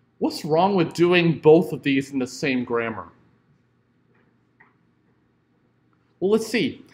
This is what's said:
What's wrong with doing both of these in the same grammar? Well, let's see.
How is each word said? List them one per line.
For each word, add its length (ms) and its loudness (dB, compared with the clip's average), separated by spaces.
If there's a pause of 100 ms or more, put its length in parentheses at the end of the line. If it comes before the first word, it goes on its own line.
(200)
What's 260 -6
wrong 300 2
with 180 0
doing 460 2
both 340 6
of 80 -10
these 300 -2
in 80 -4
the 80 -4
same 360 -4
grammar? 440 -6 (3000)
Well, 100 -2
let's 160 0
see. 480 -4